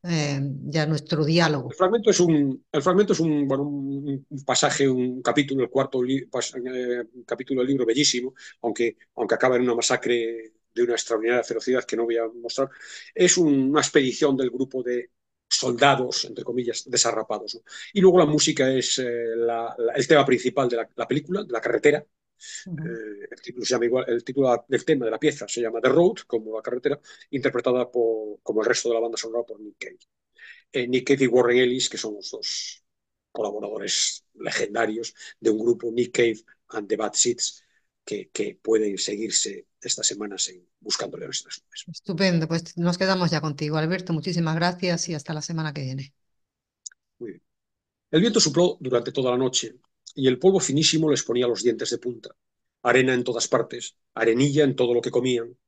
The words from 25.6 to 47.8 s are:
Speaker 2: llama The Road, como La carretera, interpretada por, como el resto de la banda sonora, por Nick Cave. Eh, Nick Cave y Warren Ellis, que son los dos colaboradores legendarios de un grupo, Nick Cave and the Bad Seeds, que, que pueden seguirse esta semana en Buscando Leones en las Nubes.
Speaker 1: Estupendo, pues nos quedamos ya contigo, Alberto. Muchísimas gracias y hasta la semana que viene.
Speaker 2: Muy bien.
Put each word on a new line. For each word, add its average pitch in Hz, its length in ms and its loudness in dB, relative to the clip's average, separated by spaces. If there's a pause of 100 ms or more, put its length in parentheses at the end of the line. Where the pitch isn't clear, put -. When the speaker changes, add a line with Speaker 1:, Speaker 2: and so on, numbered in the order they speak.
Speaker 2:
llama 113 200 -2
The 127 80 4
Road, 170 360 6
como 110 300 -4
La 110 80 -6
carretera, 123 360 -4 (320)
interpretada 123 600 0
por, 110 500 0
como 110 200 0
el 107 60 2
resto 113 220 0
de 117 60 2
la 113 60 2
banda 117 160 -4
sonora, 117 260 -6
por 107 160 -14
Nick 104 180 -18
Cave. - 220 -16 (720)
Eh, 123 160 -2
Nick 127 200 0
Cave 135 180 4
y - 20 2
Warren 120 300 4
Ellis, 127 320 2
que 113 80 -8
son 107 160 -8
los 101 160 -14
dos - 540 -10 (480)
colaboradores 104 920 -4 (120)
legendarios 110 800 -4 (240)
de 113 100 2
un 107 80 2
grupo, 117 340 0
Nick 120 240 -2
Cave 117 260 2 (280)
and 104 180 -10
the 110 80 0
Bad 107 180 -4
Seeds, - 520 -2 (400)
que, 101 240 -8
que - 320 -8
pueden 107 380 0
seguirse 104 680 -4 (160)
esta - 220 -4
semana 101 320 -4 (120)
en 90 200 -20 (120)
Buscando 98 380 -6
Leones - 240 -8
en - 60 -20
las - 160 -18
Nubes. - 280 -20
Speaker 1:
Estupendo, 170 560 0
pues 165 300 -6
nos 175 220 0
quedamos 185 320 2
ya 156 100 0
contigo, 151 360 -4
Alberto. 175 360 -2
Muchísimas 160 420 -2
gracias 175 540 -2
y 165 60 -4
hasta 156 180 -8
la 151 80 -6
semana 160 320 -6
que 143 80 -8
viene. 135 320 -8 (1040)
Speaker 2:
Muy 113 140 -12
bien. 82 100 -20 (680)